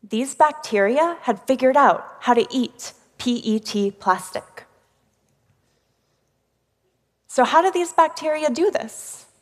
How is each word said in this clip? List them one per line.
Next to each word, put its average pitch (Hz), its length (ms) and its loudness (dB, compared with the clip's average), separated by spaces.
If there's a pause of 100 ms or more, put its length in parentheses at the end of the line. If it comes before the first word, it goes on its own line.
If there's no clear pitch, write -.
These 233 320 -6
bacteria 294 880 0
had 220 240 -4
figured 262 300 2
out 233 440 2
how 247 140 2
to 240 160 2
eat - 420 -6 (260)
P 240 180 -2
E 220 240 -2
T 202 320 -2
plastic. - 720 -4 (2750)
So 254 160 2
how 311 180 4
do 370 80 2
these 349 220 -4
bacteria 311 580 0
do 330 220 0
this? - 540 -10 (160)